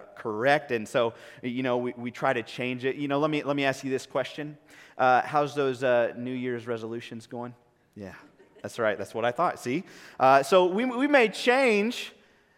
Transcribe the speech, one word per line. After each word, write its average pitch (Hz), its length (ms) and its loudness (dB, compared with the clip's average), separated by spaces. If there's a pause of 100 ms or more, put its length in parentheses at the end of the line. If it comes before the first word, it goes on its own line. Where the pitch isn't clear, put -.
(160)
correct." 127 560 0
And 110 160 -4
so, 117 260 0 (280)
you 123 220 -4
know, 123 140 0
we, 123 200 -4
we 120 120 -8
try 135 220 -2
to 120 120 -2
change 123 420 -6
it. 131 100 -2
You 143 140 -6
know, 143 100 0
let 156 120 0
me, 147 120 -2
let 143 120 -2
me 139 100 0
ask 135 180 -2
you 139 60 -6
this 131 160 -4
question. - 520 -8 (400)
Uh, 127 260 4
how's 147 320 0
those, 135 280 0
uh, 120 320 2
New 123 160 -8
Year's 123 360 -6
resolutions 113 600 -8
going? 120 260 -12 (420)
Yeah. 95 180 -12 (480)
That's - 180 -10
right. 107 180 2
That's 98 160 -8
what 117 120 -2
I 123 60 2
thought. 165 280 -2
See? 139 240 -4 (360)
Uh, 135 220 8
so 185 240 6
we, 190 200 0
we 254 200 0
may 269 240 6
change 240 840 2 (460)